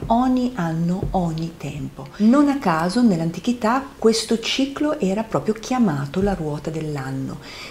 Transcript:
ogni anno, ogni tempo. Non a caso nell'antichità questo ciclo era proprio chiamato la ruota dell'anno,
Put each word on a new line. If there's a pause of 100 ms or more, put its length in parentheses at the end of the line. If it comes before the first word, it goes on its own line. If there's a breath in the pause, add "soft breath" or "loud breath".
ogni
anno,
ogni
tempo.
Non
a
caso
nell'antichità (120)
questo
ciclo
era
proprio
chiamato
la
ruota
dell'anno, (320 loud breath)